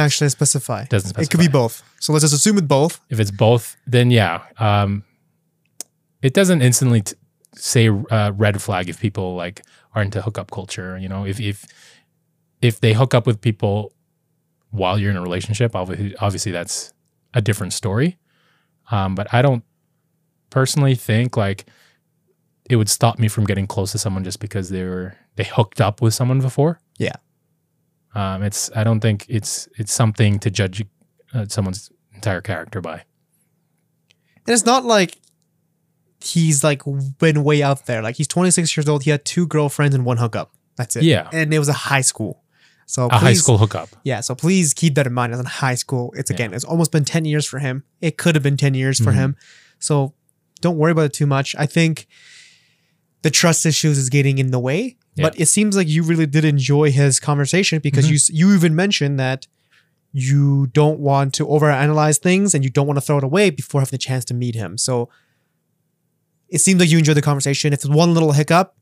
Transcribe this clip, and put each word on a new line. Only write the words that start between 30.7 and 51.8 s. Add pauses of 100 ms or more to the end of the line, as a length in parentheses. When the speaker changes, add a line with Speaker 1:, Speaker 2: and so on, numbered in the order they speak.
Speaker 2:
uh,
someone's (240)
entire
character
by. (1400)
Speaker 1:
And
it's
not
like (1000)
he's,
like, (360)
been
way
out
there.
Like,
he's
twenty-six
years
old.
He
had
two
girlfriends
and
one
hookup. (240)
That's
it.
Speaker 2:
Yeah.
Speaker 1:
And
it
was
a
high
school. (440)
So
Speaker 2:
A
high
Speaker 1:
please,
Speaker 2:
school
hookup. (140)
Speaker 1:
yeah.
So
please
keep
that
in
mind.
It's
in
high
school.
It's,
Speaker 2:
Yeah.
Speaker 1:
again,
it's
almost
been
ten
years
for
him. (160)
It
could
have
been
ten
years
for
Speaker 2:
Mm-hmm.
Speaker 1:
him. (440)
So (460)
don't
worry
about
it
too
much.
I
think (1160)